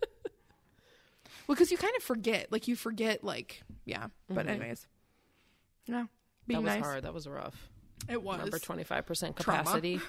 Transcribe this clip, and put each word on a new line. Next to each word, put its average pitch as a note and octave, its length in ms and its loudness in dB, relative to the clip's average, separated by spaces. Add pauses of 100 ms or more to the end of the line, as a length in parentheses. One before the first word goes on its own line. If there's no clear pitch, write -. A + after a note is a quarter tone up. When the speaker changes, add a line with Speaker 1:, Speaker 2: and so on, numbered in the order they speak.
(1500)
Speaker 1:
Well, C#4 100 4
'cause E4+ 140 8
you F4+ 60 4
kind G#4 200 2
of A#4+ 60 0
forget, A3+ 480 2
like, A3 180 0
you A#3+ 80 2
forget, A3 460 0
like, - 400 -6 (220)
yeah. G#2+ 220 -4 (220)
But F#3+ 180 0
Speaker 2:
Mm-hmm. - 20 -2
Speaker 1:
anyways, - 380 -4 (1000)
yeah, A#3+ 200 -2 (400)
being A#3 160 2
Speaker 2:
That - 20 2
was G3+ 120 4
Speaker 1:
nice. A3 80 0
Speaker 2:
hard. C#3+ 200 -2
That D#3 100 -6
was D3+ 140 -8
rough. - 400 -10 (400)
Speaker 1:
It A#3 140 -2
was. F#3+ 160 -4
Speaker 2:
Remember F3 200 -2
twenty-five - 480 -2
percent E3 300 -2
Speaker 1:
Trauma. D#3 260 4
Speaker 2:
capacity? E3+ 460 2